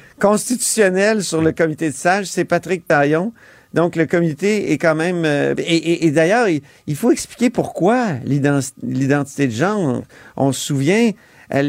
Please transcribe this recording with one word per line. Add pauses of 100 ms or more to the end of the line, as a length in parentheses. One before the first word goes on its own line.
(200)
constitutionnel
sur
le
comité
de
sages,
c'est
Patrick
Taillon. (400)
Donc,
le
comité
est
quand
même...
Euh,
et, (140)
et,
et
d'ailleurs,
il, (260)
il
faut
expliquer
pourquoi (200)
l'ident-, (220)
l'identité
de
genre.
On, (460)
on
se
souvient, (440)
euh,